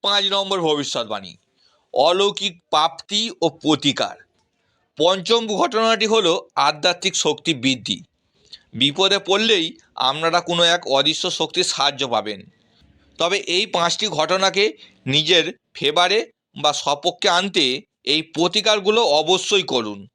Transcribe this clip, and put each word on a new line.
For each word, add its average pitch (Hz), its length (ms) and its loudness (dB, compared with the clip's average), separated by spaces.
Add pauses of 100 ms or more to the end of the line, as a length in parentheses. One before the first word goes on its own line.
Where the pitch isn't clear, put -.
পাঁচ 202 220 0 (100)
নম্বর 196 280 -2
ভবিষ্যৎবাণী, 120 720 -4 (600)
অলৌকিক 190 600 2 (160)
প্রাপ্তি 160 520 0 (200)
ও 165 40 0 (140)
প্রতিকার। 139 560 0 (800)
পঞ্চম 190 440 2 (140)
ঘটনাটি 226 520 0
হলো 202 260 2 (260)
আধ্যাত্মিক 175 560 0
শক্তি 151 380 -2
বৃদ্ধি। 123 440 -2 (760)
বিপদে 175 460 2
পড়লেই 196 480 0 (400)
আপনারা 160 340 0
কোনো 170 220 0 (120)
এক 175 60 -4 (160)
অদৃশ্য 147 340 0
শক্তির 165 400 -2
সাহায্য 139 360 -2
পাবেন। 107 320 -4 (800)
তবে 175 180 0 (100)
এই 185 200 0
পাঁচটি 170 420 -2
ঘটনাকে 185 540 0 (420)
নিজের 156 400 2 (280)
ফেভারে 175 460 2 (360)
বা 143 160 0 (120)
সপক্ষে 175 460 0
আনতে 175 360 2 (480)
এই 156 80 0 (120)
প্রতিকারগুলো 214 680 2 (180)
অবশ্যই 180 540 0
করুন। 107 260 -2 (160)